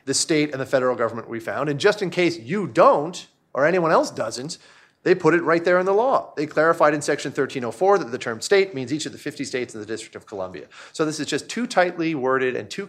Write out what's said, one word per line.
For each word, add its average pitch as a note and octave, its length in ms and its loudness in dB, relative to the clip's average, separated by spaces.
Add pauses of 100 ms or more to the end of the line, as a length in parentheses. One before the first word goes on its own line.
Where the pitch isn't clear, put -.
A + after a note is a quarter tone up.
(100)
the C3+ 40 -2 (140)
state D3+ 240 2
and C3+ 80 -6
the B2+ 140 -8
federal B2+ 220 2
government, A2+ 320 -2
we A2+ 120 -8
found. A2+ 300 -4
And C#3+ 80 -4
just G3+ 240 2
in F3+ 80 -2
case E3+ 240 0 (180)
you G3 140 -2
don't, E3+ 500 4 (380)
or C3+ 100 2
anyone E3 280 2
else C4 180 4
doesn't, B2+ 480 -8 (460)
they E3+ 100 4
put D#3+ 200 4
it E3+ 160 2
right E3+ 140 2
there F3+ 160 4
in F#3 60 0
the G3 200 4
law. B3+ 300 0
They D3+ 100 -4
clarified D#3 480 4
in D3+ 80 -2
Section C#3+ 300 -2
thirteen C3 320 -4
oh A#2 60 -4
four G3 280 4
that C3 120 -6
the A#2 160 -6
term A2+ 140 -6
state F#3+ 340 2
means B2+ 180 -6
each D3 140 -4
of - 60 -10
the - 160 -14
fifty C#3+ 160 -8
states B2 280 -6
and G#2+ 100 -12
the G#2 120 -10
District - 220 -12
of F#2+ 100 -20
Columbia. F#2 400 -10 (260)
So D#3+ 120 0
this D3+ 160 -2
is C#3 140 -6
just D3 140 -4
too A#3 180 -6
tightly F3 480 0 (120)
worded C3 320 0
and G#2+ 100 -10
too G3 200 -10